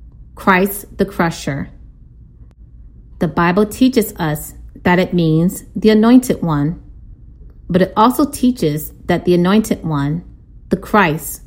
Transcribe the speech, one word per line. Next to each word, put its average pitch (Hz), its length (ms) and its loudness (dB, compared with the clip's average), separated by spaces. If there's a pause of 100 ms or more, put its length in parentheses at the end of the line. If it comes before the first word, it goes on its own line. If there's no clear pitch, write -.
(360)
Christ - 640 0
the - 80 0
crusher. - 640 -6 (1500)
The 180 80 -2
Bible 175 380 2
teaches 254 480 0
us 156 400 -6 (300)
that 180 160 2
it 180 140 -2
means 165 500 0 (120)
the 214 140 2
anointed 226 520 4
one, 156 400 -2 (880)
but 175 120 2
it 185 140 -2
also 254 340 2
teaches 165 640 -2 (140)
that - 200 -2
the 175 80 2
anointed 190 500 0
one, 151 400 -4 (460)
the 165 80 -2
Christ, 170 680 -2